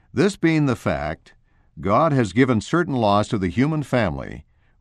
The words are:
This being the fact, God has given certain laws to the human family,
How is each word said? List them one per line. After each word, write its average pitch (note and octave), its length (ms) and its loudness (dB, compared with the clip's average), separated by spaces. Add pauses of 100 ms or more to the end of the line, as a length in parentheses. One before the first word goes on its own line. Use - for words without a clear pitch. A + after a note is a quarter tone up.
(140)
This F#3+ 220 0
being D#3+ 300 2
the B2+ 100 2
fact, D#2 580 -6 (460)
God A2+ 320 2
has A#2+ 220 0
given B2+ 260 4
certain D#3+ 360 -2
laws G#2 340 2
to A#2 80 -2
the F#2+ 100 -2
human C#3 360 0
family, C#2 640 -4 (360)